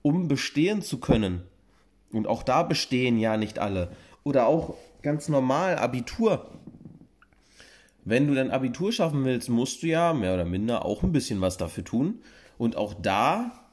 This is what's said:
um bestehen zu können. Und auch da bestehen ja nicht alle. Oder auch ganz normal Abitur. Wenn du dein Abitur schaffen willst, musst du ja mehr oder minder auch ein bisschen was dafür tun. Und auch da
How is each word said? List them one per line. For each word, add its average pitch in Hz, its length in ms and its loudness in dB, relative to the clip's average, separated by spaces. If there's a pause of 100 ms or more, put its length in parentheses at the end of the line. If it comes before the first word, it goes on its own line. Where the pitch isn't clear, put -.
um 165 260 2
bestehen 160 540 0
zu 135 180 -6
können. 98 440 2 (680)
Und 110 140 -2
auch 113 160 -2
da 135 220 2
bestehen 123 560 0
ja 110 180 2
nicht 107 220 -4
alle. 92 320 -2 (320)
Oder 131 240 4
auch 160 280 0 (280)
ganz 147 260 -2
normal 147 480 2
Abitur. 127 720 -2 (1500)
Wenn 123 240 2
du 143 60 2
dein 131 160 0
Abitur 131 420 -2
schaffen 156 340 0
willst, 127 240 0
musst 120 340 0
du 165 40 -2
ja 165 260 2
mehr 98 200 0
oder 90 120 0
minder 101 400 -2
auch 104 180 -2
ein 185 80 2
bisschen 120 300 0
was 92 160 0
dafür 85 260 -6
tun. 151 380 -2 (360)
Und 117 180 -2
auch 101 200 -4
da 127 640 0 (140)